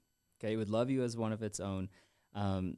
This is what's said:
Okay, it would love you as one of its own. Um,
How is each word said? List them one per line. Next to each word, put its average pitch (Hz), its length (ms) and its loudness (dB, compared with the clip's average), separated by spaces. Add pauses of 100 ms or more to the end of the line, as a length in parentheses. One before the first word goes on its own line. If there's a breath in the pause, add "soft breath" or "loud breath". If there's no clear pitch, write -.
(400)
Okay, 107 120 0
it 110 40 2
would 110 140 0
love 117 200 2
you 131 140 2
as 117 120 -2
one 110 160 0
of 110 100 -2
its 104 180 -4
own. 95 280 -2 (460 soft breath)
Um, 95 420 0